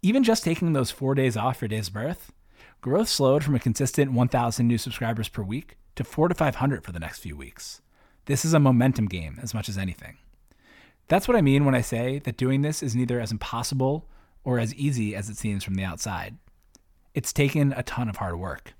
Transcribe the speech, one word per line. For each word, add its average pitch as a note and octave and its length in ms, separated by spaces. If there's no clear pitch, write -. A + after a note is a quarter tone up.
Even B3 220
just A3+ 200
taking E3 300
those C3+ 160
four C3+ 240
days C3 240
off B2 200
for A#2 100
Dave's G#2+ 220
birth, A#2+ 420
growth F3+ 280
slowed C#3 340
from C#3 120
a A#2 40
consistent C3+ 540
one A#2+ 160
thousand A#2+ 380
new A#2 120
subscribers A2+ 500
per A2 140
week A2+ 340
to - 80
four D#3 240
to F3 60
five D3 220
hundred C3 280
for - 80
the E2+ 80
next D#2+ 200
few D2 180
weeks. - 440
This C#3 200
is D#3+ 80
a D#3 60
momentum B2+ 460
game E2+ 380
as G#2+ 100
much A2 160
as G2 80
anything. F#2 400
That's - 200
what B3 100
I G3+ 40
mean C#3+ 240
when C3+ 100
I B2 60
say B2 360
that B2+ 180
doing C3+ 280
this D3+ 180
is A#2+ 140
neither B2 240
as A2 120
impossible C3 800
or B2+ 140
as A2+ 160
easy A#2+ 420
as G#2 140
it G#2 80
seems G2+ 260
from F#2+ 120
the F#2+ 80
outside. F#2 540
It's - 180
taken C#3+ 420
a - 100
ton A#2+ 260
of G2 60
hard F2 240
work. F2+ 400